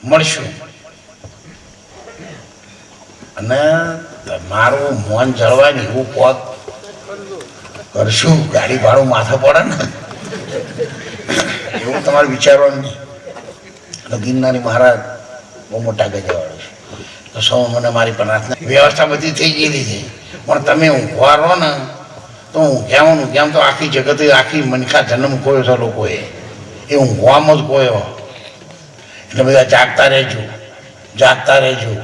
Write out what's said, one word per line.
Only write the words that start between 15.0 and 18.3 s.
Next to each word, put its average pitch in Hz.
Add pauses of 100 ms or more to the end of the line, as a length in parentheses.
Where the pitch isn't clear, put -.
બહુ 110
મોટા 107
ગજાવાળો 90
છે, - (640)
તો 117
સૌ 123
મને 120
મારી 113
પ્રાર્થના, 110